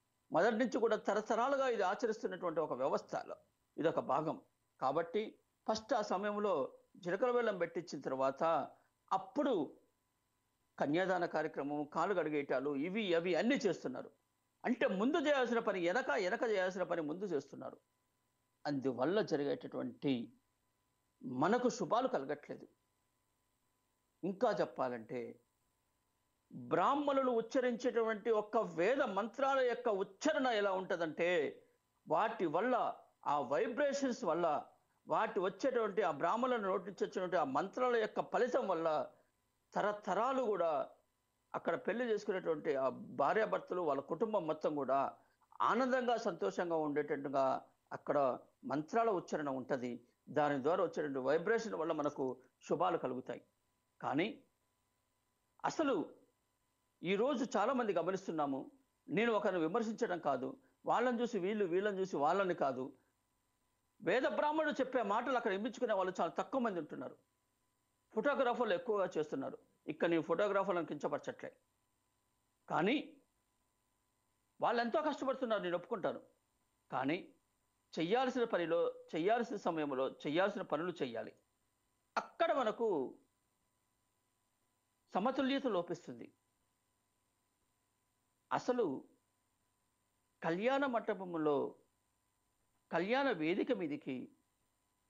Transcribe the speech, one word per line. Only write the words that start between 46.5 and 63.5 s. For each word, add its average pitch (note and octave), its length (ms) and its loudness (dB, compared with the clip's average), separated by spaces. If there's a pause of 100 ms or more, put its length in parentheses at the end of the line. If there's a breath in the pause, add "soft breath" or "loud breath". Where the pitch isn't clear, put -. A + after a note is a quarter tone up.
ఉండేటట్టుగా C#3+ 880 0 (260)
అక్కడ C#3 480 2 (240)
మంత్రాల D#3 460 0
ఉచ్చారణ D#3+ 400 -2
ఉంటది. B2+ 580 -4 (220 soft breath)
దాని C#3+ 340 2
ద్వారా F3+ 200 2
వచ్చేటువంటి D3+ 360 -2
వైబ్రేషన్ F3 540 2
వల్ల E3 180 0
మనకు C#3+ 500 -2 (200 loud breath)
శుభాలు F3 360 0
కలుగుతాయి. B2+ 440 -6 (600)
కానీ C#3+ 420 0 (1200)
అసలు A#3+ 500 0 (880)
ఈరోజు A3 420 2 (120)
చాలామంది A3+ 360 2
గమనిస్తున్నాము, D#3+ 800 -2 (360)
నేను A3+ 260 2
ఒకరిని G3+ 260 2
విమర్శించడం G#3 600 0
కాదు, C3 380 -2 (280 soft breath)
వాళ్ళని A#3 360 2
చూసి A3+ 180 -2
వీళ్ళు, G3+ 260 0
వీళ్ళని F#3+ 340 0
చూసి F#3 160 -2
వాళ్ళని F3 380 2
కాదు, C3+ 440 -4 (1040 soft breath)